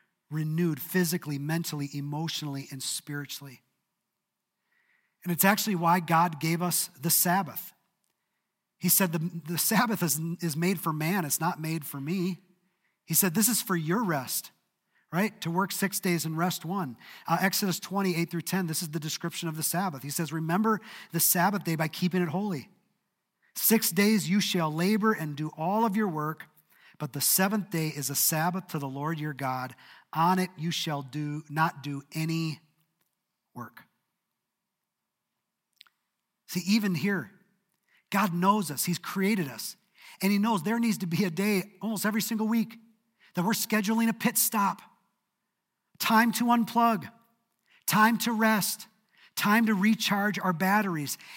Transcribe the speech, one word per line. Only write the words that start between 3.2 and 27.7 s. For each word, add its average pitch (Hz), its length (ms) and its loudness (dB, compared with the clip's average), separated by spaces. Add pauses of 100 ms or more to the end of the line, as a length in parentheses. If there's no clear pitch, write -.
And 175 80 -2
it's 165 120 2
actually 208 320 2
why 170 240 4
God 165 380 2
gave 165 240 -2
us - 280 -2 (100)
the 160 100 -2
Sabbath. 175 640 0 (1040)
He 180 100 -2
said, 180 240 4
"The, 165 180 -2 (180)
the 165 100 -4
Sabbath 220 440 2
is, 156 180 0 (200)
is 160 160 -4
made 175 220 0
for 160 140 -2
man. 160 320 -2
It's 139 160 -4
not 160 200 -2
made 160 240 -4
for 139 160 -10
me." 175 420 -4 (640)
He 165 80 -4
said, 180 200 2
"This 208 140 4
is 226 140 0
for 185 140 0
your 170 280 0
rest." 143 460 -4 (640)
Right? 190 280 0
To 165 80 -4
work 180 200 0
six - 300 -2
days 175 240 0
and 160 120 -4
rest 170 280 0
one. 160 320 -4 (320)
Uh, 170 120 2
Exodus 190 380 0
twenty-eight 185 540 0
through 170 80 -2
ten, 180 260 -2
this 160 160 -4
is 170 60 -6
the 151 100 -6
description 160 500 -6
of 156 80 -6
the 160 60 -6
Sabbath. 170 400 -2
He 143 80 -8
says, 143 220 -4
"Remember 180 480 2 (320)
the 165 80 0
Sabbath 190 420 4
day 165 140 -2
by 156 100 0
keeping 180 340 0
it 175 100 0
holy. 175 380 -4 (840)
Six - 380 2
days 202 360 4
you 202 120 4
shall 160 340 0
labor 208 380 2
and 156 240 -4
do 151 200 -6
all 196 280 0
of 208 120 0
your 214 120 2
work, 156 380 -4 (520)
but 147 140 -6
the 139 80 -6
seventh 196 500 2